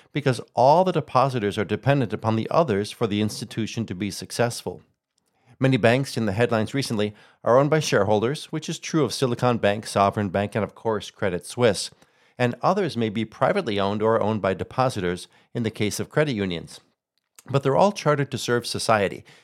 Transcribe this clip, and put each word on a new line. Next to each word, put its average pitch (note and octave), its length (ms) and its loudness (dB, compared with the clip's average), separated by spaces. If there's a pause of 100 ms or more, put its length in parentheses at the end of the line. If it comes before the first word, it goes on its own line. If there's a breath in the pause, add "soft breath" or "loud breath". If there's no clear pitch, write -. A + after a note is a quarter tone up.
(120 loud breath)
because C3 280 0 (140)
all D3 300 6
the F3+ 80 0
depositors B2+ 680 0
are G#2 60 0
dependent B2+ 480 0
upon A2+ 240 -2
the A2 160 -2
others G#2+ 400 0
for A#2 160 -2
the G#2 120 0
institution G#2+ 680 -4
to F#2+ 100 -8
be F#2+ 160 -6
successful. - 680 -4 (800 soft breath)
Many C3 160 4
banks A#2+ 400 2
in A2+ 100 -2
the G2+ 60 0
headlines A2 420 0
recently G#2+ 400 -4 (300 soft breath)
are A2+ 120 6
owned C#3+ 140 4
by D#3 80 2
shareholders, A2+ 680 0
which D#3 220 -8
is E3 120 -8
true D#3+ 240 0
of A2 100 -2
Silicon A#2+ 440 0
Bank, G#2 280 0
Sovereign G2+ 420 2
Bank, G2 280 -2
and G#2 80 -2
of F#2 100 -6
course, G#2+ 340 -4
Credit F2 380 -4
Suisse. A#2 420 0 (480 soft breath)
And A#2+ 260 0
others F3+ 340 0
may A2+ 140 0
be G#2+ 140 -4
privately C3+ 540 -2
owned G2+ 240 0
or A2 180 4
owned G#2+ 220 0
by F#2+ 120 2
depositors F2+ 720 -2 (260 soft breath)
in B2+ 80 -4
the A2 80 -2
case G#2 300 -4
of G2+ 100 -8
credit D3+ 220 0
unions. F#2 480 -6 (680)
But C3+ 140 0
they're C3+ 140 2
all G3+ 160 4
chartered D3 400 0
to A#2 60 -4
serve A#2+ 280 -2
society, G2+ 580 0 (200 soft breath)